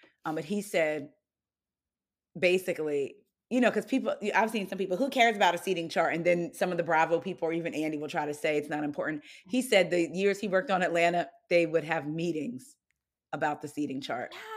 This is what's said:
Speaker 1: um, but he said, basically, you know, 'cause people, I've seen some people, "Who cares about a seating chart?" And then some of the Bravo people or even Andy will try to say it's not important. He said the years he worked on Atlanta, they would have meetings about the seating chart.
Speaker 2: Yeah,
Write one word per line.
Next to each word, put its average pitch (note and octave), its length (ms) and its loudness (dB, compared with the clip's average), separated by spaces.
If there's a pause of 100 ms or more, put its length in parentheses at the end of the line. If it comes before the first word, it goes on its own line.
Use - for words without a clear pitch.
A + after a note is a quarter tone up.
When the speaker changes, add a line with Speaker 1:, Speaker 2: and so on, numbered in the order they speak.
(240)
Speaker 1:
um, D#3 120 -4
but D#3+ 80 -6
he G3+ 180 -4
said, D#3 480 -2 (1300)
basically, D#3 760 0 (340)
you B3 100 2
know, A3+ 100 6
'cause G#3+ 160 -2
people, - 280 0 (200)
I've A3 160 2
seen G#3+ 180 -4
some F#3+ 100 -8
people, F#3 180 -2
"Who C4 140 0
cares A#3 260 4
about F#3 200 4
a - 20 -6
seating E3 300 -2
chart?" D#3 260 2
And E3 100 -4
then F3 300 2
some F#3 160 0
of F3 80 -2
the E3+ 60 -2
Bravo D#3+ 360 4
people F3 280 -4
or D#3+ 40 0
even E3 220 -4
Andy D#3 240 -2
will D3 100 -6
try D3+ 180 -4
to D3 80 -4
say D3+ 220 0
it's D3+ 120 -2
not D3+ 160 -4
important. D3 400 -4 (240)
He B3+ 140 0
said F#3+ 280 4
the E3+ 180 2
years G3 300 0
he A3 100 -6
worked F#3 220 0
on F#3 120 2
Atlanta, E3+ 480 2 (180)
they F3 180 6
would D#3+ 180 2
have D#3+ 240 -2
meetings D3+ 680 -6 (560)
about D3 300 -2
the D3+ 60 -10
seating C#3+ 320 -4
chart. A#2+ 320 -6
Speaker 2:
Yeah, - 60 -14 (180)